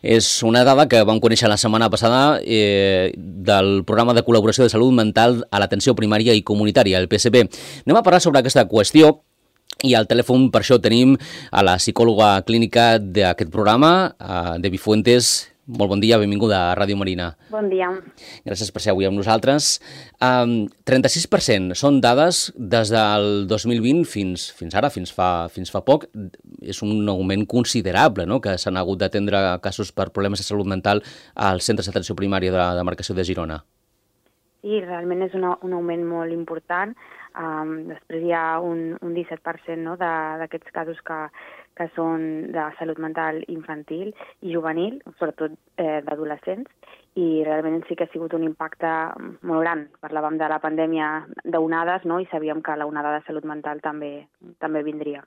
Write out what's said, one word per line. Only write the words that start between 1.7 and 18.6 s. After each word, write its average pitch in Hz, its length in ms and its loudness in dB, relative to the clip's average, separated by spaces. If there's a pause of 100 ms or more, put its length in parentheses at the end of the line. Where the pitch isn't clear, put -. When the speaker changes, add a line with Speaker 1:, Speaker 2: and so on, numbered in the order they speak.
Speaker 1:
passada, 123 520 4
eh, 98 720 2
del 95 720 2
Programa 117 280 4
de 117 120 4
Col·laboració 113 400 4
de 110 60 4
Salut 120 180 4
Mental 117 640 4
a 101 100 0
l'Atenció 104 320 0
Primària 110 400 2
i 107 80 2
Comunitària, 104 560 2
el 92 80 0
P 104 140 0
S 117 100 2
P. 117 140 6 (400)
Anem 185 160 4
a - 20 -8
parlar 180 220 6
sobre 139 180 4
aquesta 123 240 4
qüestió 147 540 6 (680)
i 127 80 4
al 110 160 2
telèfon 123 400 4
per - 140 2
això 123 180 6
tenim 127 320 6 (380)
a 98 100 2
la 92 160 4
psicòloga 107 640 4
clínica 117 560 4
d'aquest 92 560 0
programa, 147 640 4
a 87 400 -6
Debbie 95 240 -4
Fuentes. 117 720 2 (160)
Molt 104 220 -2
bon 101 100 0
dia, 113 160 4
benvinguda 101 540 2
a 90 80 0
Ràdio 101 180 0
Marina. 92 300 -4 (260)
Speaker 2:
Bon 214 160 -4
dia. 185 220 -4 (500)
Speaker 1:
Gràcies 98 320 -8